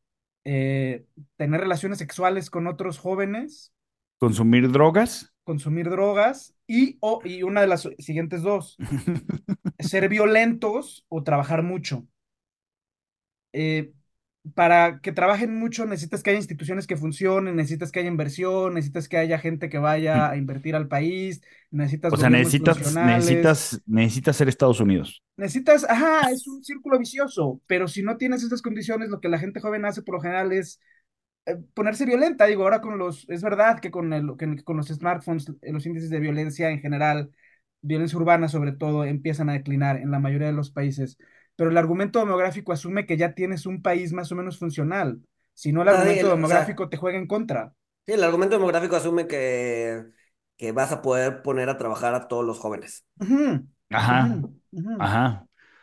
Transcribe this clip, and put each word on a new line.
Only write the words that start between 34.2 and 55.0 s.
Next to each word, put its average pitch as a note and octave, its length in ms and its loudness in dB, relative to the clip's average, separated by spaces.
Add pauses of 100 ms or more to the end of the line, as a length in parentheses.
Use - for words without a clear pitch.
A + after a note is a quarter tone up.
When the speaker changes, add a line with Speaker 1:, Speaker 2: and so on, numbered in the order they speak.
Speaker 1:
que D3+ 260 -6
con D#3+ 140 -4
los D3 100 -4
smartphones, D#3+ 600 -4 (120)
eh, D3+ 120 -10
los D3+ 120 -6
índices E3 240 -6
de D#3+ 120 -4
violencia D#3 480 -2
en D3+ 100 -4
general, D3 500 -2 (520)
violencia D#3 360 -2
urbana E3 300 4
sobre D3 240 -2
todo, D3+ 320 -2
empiezan D3 460 -2
a C#3+ 40 -2
declinar C#3 440 0
en C3+ 140 -4
la C#3 80 0
mayoría C#3 280 0
de D3+ 60 -2
los C#3+ 180 -4
países. C3+ 460 -4 (380)
Pero E3 160 2
el E3+ 60 4
argumento F#3 420 2
demográfico F#3 520 0
asume F3+ 340 -4
que E3 120 -2
ya E3+ 160 0
tienes F#3 320 -4
un F#3 160 -8
país F3 320 0
más F3 180 -8
o F3 40 -6
menos F3+ 220 -8
funcional. D#3 600 -2 (340)
Si D3 200 -2
no, E3 80 2
el F#3 80 6
Speaker 3:
Ah, - 20 8
Speaker 1:
argumento F#3+ 300 6
Speaker 3:
el, - 60 4
o - 20 6
sea, F3 80 6
Speaker 1:
demográfico D#3+ 500 2
te D3+ 80 -8
juega F3+ 220 -2
en F#3 100 -8
contra. G3 460 -4 (320)
Speaker 3:
sí, G#3 80 -4
el G#3 100 4
argumento F3+ 320 4
demográfico F3 400 2
asume E3+ 320 0
que, B2 800 -2 (500)
que A2+ 160 -8
vas C3 220 0
a C3+ 80 -8
poder C3 400 0
poner C3 260 -2
a C3+ 100 -4
trabajar A#2 380 -2
a B2 140 -8
todos A#2+ 160 -2
los A2+ 140 -6
jóvenes. - 460 -10 (140)
Speaker 1:
Ujú. A3+ 480 0 (220)
Speaker 2:
Ajá, A#2 500 2
Speaker 1:
Ujú, - 220 -10 (100)
ujú. F#3+ 300 -6